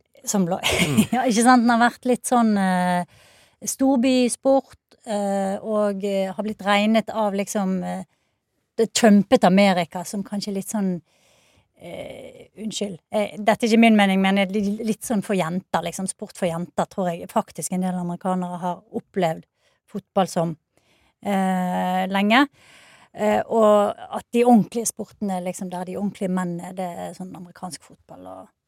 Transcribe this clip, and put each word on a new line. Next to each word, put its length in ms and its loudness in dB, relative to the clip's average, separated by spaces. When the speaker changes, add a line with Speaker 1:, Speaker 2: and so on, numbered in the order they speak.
Speaker 1:
Som 180 0
blå. 160 -2
<laughs> 260 0
Speaker 2:
Mm. 100 0
Speaker 1:
Ja, 100 2
ikke 220 2
sant? 180 4
Den 80 2
har 80 2
vært 240 0
litt 240 0
sånn, 300 2
eh, 480 0
storbysport, 1120 0
eh, 560 -2
og, 400 -2
eh, 300 -2
har 100 -6
blitt 220 -8
regnet 440 4
av 240 -2
liksom, 500 -2
eh, 200 -8
det 160 2
trumpet 540 6
Amerika 560 4
som 200 -8
kanskje 300 -8
litt 140 -6
sånn, 340 -4
eh, 720 -16
unnskyld, 380 -8
eh, 260 -2
dette 260 0
er 60 2
ikke 100 6
min 160 8
mening, 260 4
men 140 2
li-, 320 -2
litt 240 -2
sånn 160 0
for 100 -4
jenter, 480 -2
liksom, 280 -6
sport 260 -12
for 120 -2
jenter, 440 -4
tror 180 -4
jeg 200 -8
faktisk 420 -4
en 160 -2
del 80 -2
amerikanere 640 -4
har 220 -6
opplevd 500 -4
fotball 400 -4
som, 300 -4
eh, 840 -2
lenge. 400 2
Eh, 320 0
og 480 4
at 340 -12
de 120 4
ordentlige 420 4
sportene, 580 -6
liksom, 280 -8
der 140 -8
de 120 -10
ordentlige 320 -4
mennene, 460 -4
det 100 -6
er 280 -10
sånn 220 -16
amerikansk 460 -16
fotball 460 -20
og 200 -18